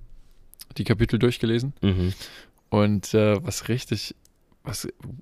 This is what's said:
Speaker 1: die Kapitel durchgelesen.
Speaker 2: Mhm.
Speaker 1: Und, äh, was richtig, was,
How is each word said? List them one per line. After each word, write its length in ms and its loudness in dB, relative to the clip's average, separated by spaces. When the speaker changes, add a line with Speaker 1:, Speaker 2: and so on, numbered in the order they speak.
Speaker 1:
die 80 -4
Kapitel 340 2
durchgelesen. 640 0
Speaker 2:
Mhm. 320 2
Speaker 1:
Und, 460 2
äh, 300 4
was 240 -6
richtig, 460 -4
was, 240 -8